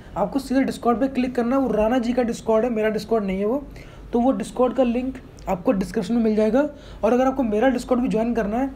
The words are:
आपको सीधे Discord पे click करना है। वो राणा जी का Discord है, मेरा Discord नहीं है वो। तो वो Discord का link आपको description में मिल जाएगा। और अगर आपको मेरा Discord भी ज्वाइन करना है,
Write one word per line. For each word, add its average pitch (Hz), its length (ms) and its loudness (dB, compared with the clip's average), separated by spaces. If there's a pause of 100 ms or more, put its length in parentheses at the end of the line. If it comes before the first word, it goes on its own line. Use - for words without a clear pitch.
(180)
आपको 202 220 -2
सीधे 262 220 0
Discord 233 380 0
पे 269 80 2
click 254 280 -4
करना 240 200 0
है। 277 60 2
वो 247 100 0
राणा 214 260 2
जी 240 160 0
का 247 100 0
Discord 220 400 0
है, 247 60 0
मेरा 220 200 0
Discord 214 340 0
नहीं 190 160 -2
है 202 60 0
वो। 269 220 -2 (460)
तो 240 60 2
वो 254 140 4
Discord 226 420 0
का 269 80 4
link 254 340 -2 (320)
आपको 190 220 0
description 190 420 -2
में 233 100 2
मिल 214 120 2
जाएगा। 220 340 2 (340)
और 220 100 4
अगर 254 140 4
आपको 269 160 0
मेरा 220 280 4
Discord 247 280 0
भी 247 80 0
ज्वाइन 220 260 0
करना 214 240 -2
है, 269 180 -2